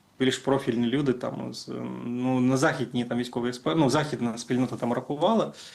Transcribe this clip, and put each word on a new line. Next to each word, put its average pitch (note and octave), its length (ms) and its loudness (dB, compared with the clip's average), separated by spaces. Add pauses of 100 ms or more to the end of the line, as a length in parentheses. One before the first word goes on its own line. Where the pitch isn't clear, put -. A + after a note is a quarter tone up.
(180)
більш C3 200 2
профільні C3 480 0
люди C3+ 260 2
там B2 420 -4
з, - 140 -12 (360)
ну, B2+ 360 0
на B2+ 160 6
західній C3 480 2
там A#2+ 140 -2
військовій B2 340 -2
спе-, D3+ 220 -2
ну, D3+ 160 6
західна A#2+ 480 0
спільнота B2 380 -2
там A#2 160 -2
рахувала, D3 600 0 (220)